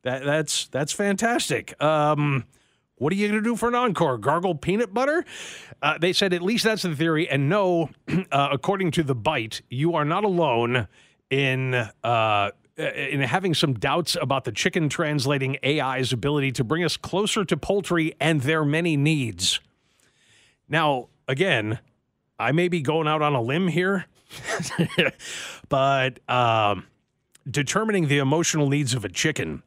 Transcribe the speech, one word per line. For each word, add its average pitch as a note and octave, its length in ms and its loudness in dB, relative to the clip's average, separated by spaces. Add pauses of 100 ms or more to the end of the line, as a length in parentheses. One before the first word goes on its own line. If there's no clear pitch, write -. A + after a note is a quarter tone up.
That, C3 200 -4
that's, D3+ 440 -2
that's C3+ 260 -4
fantastic. G3+ 880 -2
Um, D3 640 2 (500)
what D3+ 160 0
are G3 40 0
you G#3 120 2
gonna G#3+ 140 0
do A#3 120 0
for A#3 140 -2
an A#3+ 60 0
encore? F3 420 2
Gargle E3 380 0
peanut G3 400 -2
butter? C#4+ 320 0 (560)
Uh, D3+ 160 0
they F3 160 0
said G3 180 2
at F3 80 0
least G3+ 240 0
that's A3 180 2
the E3 140 -2
theory. E3 320 0
And C#3 220 0
no, F3+ 400 2 (180)
<clears throat> F3+ 240 -2
uh, C#3 180 2
according F#3 420 0
to F3 100 0
The C3+ 120 0
Bite, A#2 540 -2
you D3+ 280 0
are D3 100 2
not F#3 180 0
alone B2 640 2 (400)
in, C3 460 0 (280)
uh, A2 480 2 (280)
in C#3 420 -4
having F3 320 0
some C#3 220 0
doubts C#3+ 440 -2
about C3+ 260 -2
the A#2 80 -6
chicken E3 360 0
translating C#3+ 760 -2
A D3 180 0
I's C3 340 -2
ability C3+ 380 0
to B2 120 -2
bring D#3 180 -2
us D#3+ 140 -2
closer G3 480 -2
to D#3 140 -2
poultry F3 600 0
and D3+ 220 2
their D#3 240 2
many D#3+ 320 2
needs. C3 640 0 (1120)
Now, D3 380 0 (200)
again, C3+ 520 0 (580)
I A2+ 140 0
may F3 160 2
be F3 120 0
going D3+ 280 0
out D3+ 120 2
on D3 140 2
a A#2+ 80 0
limb E3 260 0
here, F3+ 380 0 (840)
<laughs> - 800 -6
but, C3+ 500 2 (120)
um, A2+ 560 2 (640)
determining G3 600 0
the C#3+ 100 2
emotional D3+ 500 2
needs C#3 260 0
of G#2+ 100 -4
a G2 40 -6
chicken - 580 -4